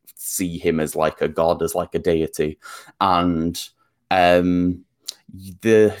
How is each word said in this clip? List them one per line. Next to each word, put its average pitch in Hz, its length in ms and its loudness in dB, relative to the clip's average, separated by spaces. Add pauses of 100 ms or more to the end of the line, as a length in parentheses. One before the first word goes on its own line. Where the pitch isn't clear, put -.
(140)
see 87 440 -6
him 80 220 0
as, 76 160 -6
like, 78 240 -2
a 76 80 -2
god, 82 340 0
as, 82 120 -4
like, 87 200 -6
a - 60 -2
deity, 78 580 -2 (420)
and, 87 640 0 (480)
um, 90 720 2 (760)
the, 110 400 4